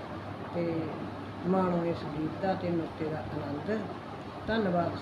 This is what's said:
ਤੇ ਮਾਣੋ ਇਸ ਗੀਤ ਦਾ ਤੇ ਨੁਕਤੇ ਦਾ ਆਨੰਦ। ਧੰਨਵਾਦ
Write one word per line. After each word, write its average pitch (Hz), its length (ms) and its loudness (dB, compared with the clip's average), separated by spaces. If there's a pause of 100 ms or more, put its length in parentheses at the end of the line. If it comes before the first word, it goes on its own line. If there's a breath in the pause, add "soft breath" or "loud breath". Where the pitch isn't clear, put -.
(540)
ਤੇ 170 200 2 (720)
ਮਾਣੋ 180 380 6
ਇਸ 170 120 2 (220)
ਗੀਤ 156 240 -2
ਦਾ 190 120 4
ਤੇ 185 140 -2
ਨੁਕਤੇ 165 360 0
ਦਾ 156 120 0
ਆਨੰਦ। 151 640 -2 (680)
ਧੰਨਵਾਦ 175 420 4 (120)